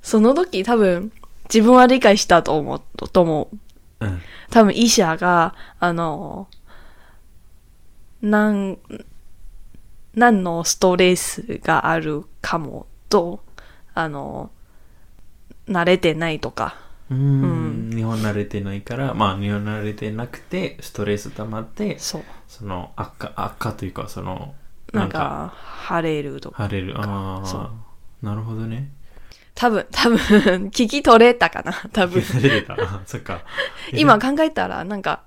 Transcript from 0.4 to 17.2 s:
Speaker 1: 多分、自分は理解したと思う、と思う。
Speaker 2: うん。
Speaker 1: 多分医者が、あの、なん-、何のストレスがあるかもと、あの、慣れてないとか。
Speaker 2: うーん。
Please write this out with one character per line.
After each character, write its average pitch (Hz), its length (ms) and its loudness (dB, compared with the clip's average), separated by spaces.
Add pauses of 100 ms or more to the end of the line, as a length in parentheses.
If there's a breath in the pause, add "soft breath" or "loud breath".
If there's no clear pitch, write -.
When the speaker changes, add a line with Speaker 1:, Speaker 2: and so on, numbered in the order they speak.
Speaker 1:
多 233 140 2
分、 190 340 2 (340)
自 226 160 4
分 233 140 8
は 254 120 12
理 254 120 6
解 208 180 6
し - 80 -2
た 170 180 6
と 160 140 0
思 139 180 -2
う、 - 60 -10 (280)
と 185 120 4
思 160 280 0 (500)
う。 113 60 -4
Speaker 2:
う - 20 -4
ん。 87 140 -6 (280 loud breath)
Speaker 1:
多 226 140 8
分 196 100 6
医 233 160 4
者 165 280 4
が、 175 380 2 (240 loud breath)
あ 175 140 2
の、 170 540 -6 (1700 soft breath)
な 214 300 4
ん-、 196 260 -4 (1400)
何 226 300 6
の 170 200 -2
ス - 140 -2
ト 185 180 4
レ 180 200 6
ス - 480 -8
が - 240 2
あ 165 120 0
る 151 240 -6 (180)
か - 160 -4
も - 300 -10 (220)
と、 175 340 0 (500 soft breath)
あ 160 160 -4
の、 139 420 -10 (1160)
慣 180 160 -2
れ 180 140 4
て 165 160 2
な 165 180 -4
い 151 80 -6
と - 120 -8
か。 - 240 -6 (340 soft breath)
Speaker 2:
う 135 40 -4
ー 131 40 -2
ん。 - 40 -2